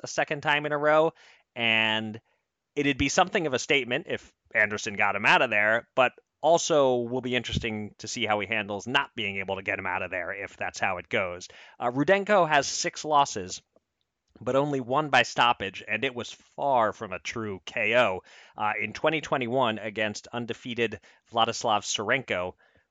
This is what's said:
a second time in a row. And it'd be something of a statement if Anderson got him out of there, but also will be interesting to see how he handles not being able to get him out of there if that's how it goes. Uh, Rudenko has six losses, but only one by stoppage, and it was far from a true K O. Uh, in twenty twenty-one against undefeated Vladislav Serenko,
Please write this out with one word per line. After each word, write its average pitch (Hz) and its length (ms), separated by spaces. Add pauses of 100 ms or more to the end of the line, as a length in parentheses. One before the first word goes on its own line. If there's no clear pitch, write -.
a - 40
second 147 340
time 147 260
in 147 60
a 147 40
row. 156 360 (420)
And 110 680 (540)
it'd 139 240
be 139 100
something 185 380
of 131 80
a 117 40
statement 135 500
if - 220 (220)
Anderson 107 420
got 101 200
him 104 100
out 160 160
of 127 80
there, 107 460
but 123 160 (300)
also 147 560
will 120 240
be 123 140
interesting 110 600
to 110 100
see 117 200
how 104 140
he 95 60
handles 104 380
not 135 300
being 101 220
able 95 180
to 95 80
get 98 160
him 95 80
out 92 160
of 90 80
there 90 220
if 98 240
that's 95 220
how 98 180
it 87 120
goes. 92 380 (320)
Uh, 123 100
Rudenko 185 580
has 147 200
six - 380
losses, 135 560 (800)
but 123 140
only 143 260
one 135 280
by 131 120
stoppage, 120 640
and 110 160
it 131 120
was 117 160 (240)
far 127 360
from 95 220
a 87 60
true 104 460
K 113 300
O. 101 280 (340)
Uh, 107 240
in 107 100
twenty 156 300
twenty-one 120 560
against 107 560
undefeated 117 680 (320)
Vladislav 113 520
Serenko, 104 720 (380)